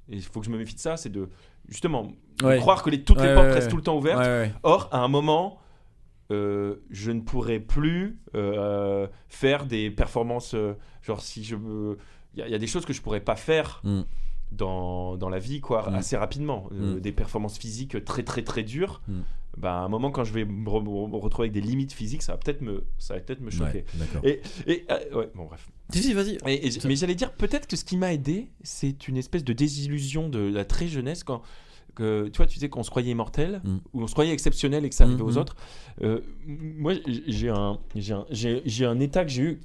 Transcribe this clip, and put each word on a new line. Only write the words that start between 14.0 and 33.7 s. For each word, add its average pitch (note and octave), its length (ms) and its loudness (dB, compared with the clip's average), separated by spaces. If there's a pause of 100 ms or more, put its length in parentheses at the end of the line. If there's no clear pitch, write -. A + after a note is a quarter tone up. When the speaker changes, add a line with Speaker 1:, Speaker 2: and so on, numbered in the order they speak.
Speaker 1:
dans, F#2 640 -4
dans F#2 120 -4
la F#2 100 -2
vie, C3 220 -6
quoi, A2 280 0
Speaker 2:
Mm. G2 60 -2
Speaker 1:
assez F#2 220 -2
rapidement. A#2+ 560 -4
Euh, G2 240 -2
Speaker 2:
Mm. - 20 -6
Speaker 1:
des G2 140 -4
performances G#2+ 440 -2
physiques A#2 480 -8
très, - 180 -4
très, - 200 -4
très - 200 -4
dures. D3 440 -6
Speaker 2:
Mm. F#2+ 120 -4 (380)
Speaker 1:
Bah, F2+ 220 -2
à F2+ 40 -2
un F#2 60 -4
moment, B2+ 220 -2
quand C3+ 120 -2
je G#2+ 100 -4
vais A2 120 -2
me G#2 240 -6
re-, G#2+ 140 2
me G#2 340 -4
retrouver G#2 320 2
avec G#2 40 -6
des G#2 140 -2
limites C3+ 260 -2
physiques, A2+ 280 -4
ça - 120 0
va E2+ 40 -2
peut-être D3 240 -2
me, G2 240 -2 (120)
ça - 180 -4
va F#2 40 -6
peut-être C3 220 -10
me A#2+ 60 -8
Speaker 2:
Ouais, G#2+ 40 -6
Speaker 1:
choquer. E2 340 -2 (100)
Speaker 2:
d'accord. D#2+ 280 -4
Speaker 1:
Et, C#3+ 180 4 (260)
et, E3+ 240 -2
euh, C3+ 280 -4
ouais, A2 160 -4
bon, E2+ 100 -12
bref. D#2 220 -16 (240)
Speaker 2:
Si, F3+ 120 0
si, B3+ 100 2
vas-y. G3 320 0
Speaker 1:
Et, C#3+ 220 0
et A#2+ 40 2
j-, A#2 80 -6
Speaker 2:
Ça C#3 80 -2
Speaker 1:
mais C3+ 80 2
j'allais F3 200 0
dire, G3+ 180 -2
peut-être G3 340 0
que - 80 -4
ce - 80 -6
qui F3+ 140 -4
m'a F3+ 160 2
aidé, D#3 360 -2 (120)
c'est - 460 -6
une C3 100 -2
espèce D3 260 -4
de B2 100 0
désillusion C#3+ 760 -2
de A#2+ 100 -2
la G2+ 260 0
très E3+ 220 2
jeunesse D3+ 360 -6
quand, B2 180 -6 (540)
que, G#2+ 320 0
tu G#2 100 -4
vois, - 80 12
tu - 140 4
sais, C#3+ 100 -2
qu'on B2+ 140 -6
se - 80 -8
croyait B2 200 0
immortel, C#3+ 520 -2
Speaker 2:
Mm. F#2+ 140 -2 (160)